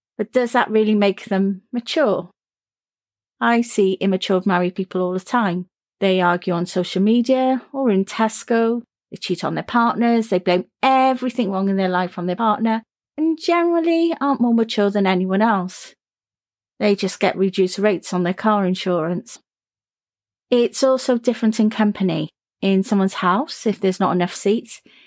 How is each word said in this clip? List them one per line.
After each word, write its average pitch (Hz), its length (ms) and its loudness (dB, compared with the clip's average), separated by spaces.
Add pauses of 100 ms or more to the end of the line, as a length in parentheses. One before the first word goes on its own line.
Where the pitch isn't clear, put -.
(160)
but 220 160 -6
does 240 200 0
that 240 180 0
really 214 240 4
make 202 320 2
them 196 440 0
mature? 233 600 -2 (1080)
I 233 220 2
see 202 400 2
immature 185 460 0
married 180 280 2
people 185 280 -4
all 180 100 -2
the 185 80 -4
time. 180 460 -2 (320)
They 185 240 2
argue 175 320 0
on 170 100 -2
social 180 380 -2
media 254 580 2 (140)
or 269 160 0
in 190 160 2
Tesco. 226 760 -2 (280)
They - 80 -14
cheat - 260 -6
on 156 120 -2
their - 240 -8
partners. 233 480 0
They 180 100 0
blame 180 260 0 (180)
everything 262 680 0
wrong 196 180 -2
in 196 80 0
their 190 140 0
life 180 280 -2
on 175 60 -6
their 180 120 -2
partner 220 460 0 (360)
and 320 200 0
generally 339 800 2
aren't 277 220 0
more 240 140 2
mature 220 340 2
than 202 180 0
anyone 185 360 0
else. 190 520 -2 (840)
They 208 180 2
just - 240 -6
get 190 160 0
reduced 185 420 0
rates 196 360 -2
on 180 80 0
their 175 100 0
car 208 320 0
insurance. 180 760 -4 (1080)
It's 240 340 0
also 262 340 2
different 233 440 0
in 214 100 4
company. 185 580 0 (320)
In 190 220 2
someone's 190 400 0
house, 202 460 0
if 196 100 -2
there's 185 220 0
not 190 160 2
enough 180 180 -2
seats, - 480 -4 (240)